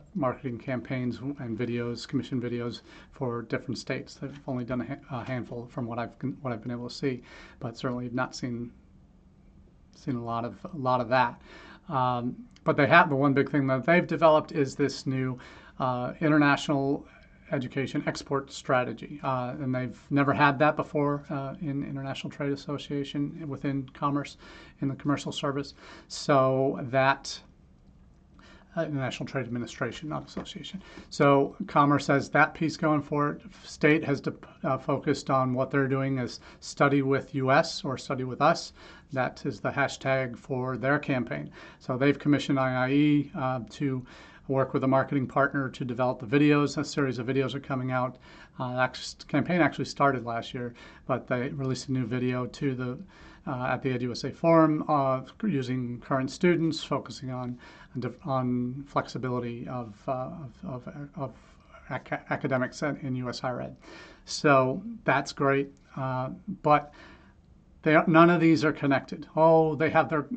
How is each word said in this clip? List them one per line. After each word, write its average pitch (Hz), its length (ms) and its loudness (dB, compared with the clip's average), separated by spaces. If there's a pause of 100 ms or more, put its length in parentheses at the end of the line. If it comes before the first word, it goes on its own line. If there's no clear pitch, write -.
(140)
marketing 123 460 -4
campaigns 123 580 -4 (220)
and 113 180 -6
videos, 120 500 -4
commission 127 320 -2
videos 120 420 -6 (300)
for 117 300 -4
different 120 380 -6
states. - 360 -8
They've 135 320 -12
only 127 160 -4
done 123 180 -4
a 113 40 -6
ha-, 135 360 -10
a - 20 -8
handful 120 420 -8
from 120 220 -8
what 117 100 -6
I've 120 220 -6
con-, 135 220 -6
what 123 120 -4
I've 107 80 -8
been 123 100 -8
able 120 160 -8
to 120 60 -12
see, 127 300 -4 (360)
but 120 180 -10
certainly 123 360 -4
not 127 220 -4
seen, 120 360 -8 (1200)
seen 139 200 -4
a 120 80 -4
lot 117 220 -4
of, 101 260 -10
a 170 60 -12
lot 127 240 2
of 110 80 -4
that. 123 320 2 (480)
Um, 127 460 0 (280)
but 156 140 2
they 139 100 6
have, 165 220 8
the 143 60 0
one 139 180 4
big 139 160 4
thing 139 180 2
that 131 180 0
they've 139 220 4
developed 156 460 4
is 139 220 0
this 135 300 -2
new, 131 320 -2 (420)
uh, 123 420 -2
international 147 840 2 (460)
education 139 560 -4
export - 460 -4
strategy. 127 680 -2
Uh, 127 360 -4
and 131 160 -2
they've 127 240 -6 (100)
never 143 220 4
had 143 280 4
that 147 180 4
before, 143 520 -2
uh, 135 300 -6
in 143 240 -4
International 135 480 -8
Trade 143 220 -4
Association 143 960 -6
within 135 440 -4
Commerce, 143 440 -4 (420)
in 139 80 -2
the 135 80 -2
commercial 143 380 -2
service. 139 400 -4 (340)
So 135 760 2
that, 135 540 2 (1400)
uh, 165 60 0
International 135 440 -4
Trade 127 200 -4
Administration, 120 600 -6
not 143 180 -6
Association. - 560 -12 (280)
So 139 480 4 (100)
Commerce 143 400 4
has 139 220 2
that 151 240 4
piece 151 240 -2
going 151 240 2
for 147 300 0
it. 165 100 -10 (240)
State 151 400 4
has 139 160 0
de-, 147 120 -4 (300)
uh, 135 140 0
focused 139 520 -2
on 131 240 2
what 131 180 0
they're 139 180 2
doing 135 300 0
is 117 200 -6 (220)
Study 143 400 4
with 135 340 0
U 131 160 2
S 156 320 4
or 131 140 -4
Study 127 260 -6
with 127 180 -4
Us. 160 300 2 (400)
That - 340 -2
is 127 140 -6
the 131 120 -2
hashtag 131 640 -2
for 127 400 -4
their 135 200 2
campaign. 120 540 -4 (280)
So 127 180 -4
they've 139 200 4
commissioned 143 400 2
I 127 300 2
I 131 40 0
E, 147 460 4
uh, 131 220 -2 (120)
to 131 340 -4 (420)
work 135 260 2
with 131 120 2
a - 20 4
marketing 131 400 2
partner 139 400 0
to 117 160 -8
develop 123 360 -2
the 131 60 -10
videos. 143 520 4
A 143 80 -2
series 131 340 -2
of 117 80 -4
videos 131 260 0
are 143 60 -6
coming 127 320 -4
out. 127 280 -2 (380)
Uh, 127 200 -6
that - 380 -2 (120)
campaign 165 320 2
actually 143 260 2
started 127 400 2
last 117 280 -6
year, 120 200 -8 (340)
but 120 200 -2
they 123 220 -2
released 131 400 -6
a - 20 0
new 127 140 0
video 123 400 -2
to 131 280 -4
the, 127 240 -6 (500)
uh, 127 180 -4
at 131 160 0
the 131 100 0
Ed 123 100 0
U 123 100 -2
S 110 120 -8
A 139 80 -4
Forum, 156 560 6
uh, 135 340 2 (220)
using 127 560 -2
current 131 320 -2
students, 165 500 2
focusing 127 500 -6
on, 123 260 -8 (640)
on 127 640 -2
flexibility 123 800 -4
of, 120 260 -10 (140)
uh, 131 220 -4 (340)
of, 131 240 -10
of, 143 300 -14
of 135 160 -8 (560)
ac-, 135 400 -8
academics 135 520 -2
in, 147 160 -2
in 127 200 -6
U 127 100 -6
S 120 120 -6
higher 127 220 -6
ed. 135 140 -10 (480)
So 139 580 4 (220)
that's 143 300 0
great, 139 360 0 (280)
uh, 131 320 -4 (340)
but 147 300 4 (920)
they 156 120 6
are, 165 100 8
none 170 240 10
of 175 100 4
these 156 240 6
are 151 80 4
connected. - 540 -2 (100)
Oh, 160 380 6
they 143 160 0
have 147 180 4
their, 147 300 -2